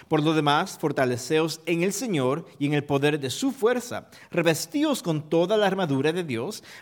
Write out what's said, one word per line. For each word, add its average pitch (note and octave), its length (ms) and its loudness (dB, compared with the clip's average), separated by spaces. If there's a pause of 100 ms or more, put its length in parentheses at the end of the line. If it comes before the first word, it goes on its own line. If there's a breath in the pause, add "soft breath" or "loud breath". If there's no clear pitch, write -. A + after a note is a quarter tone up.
Por D#3 120 2
lo D#3 140 2
demás, D#3 440 2
fortaleceos C#3+ 880 0
en E3+ 160 0
el F#3+ 120 0
Señor D#3+ 520 -2 (140 loud breath)
y C#3+ 80 0
en D3 80 0
el C#3+ 80 0
poder D3 360 2
de C3 120 -6
su C4 200 -2
fuerza. A3 580 -2 (200 loud breath)
Revestíos F3 720 0
con D#3 280 -4
toda G3+ 280 2
la G#3 80 4
armadura D#3+ 460 0
de F3+ 120 -4
Dios, C#3 380 -8 (200 loud breath)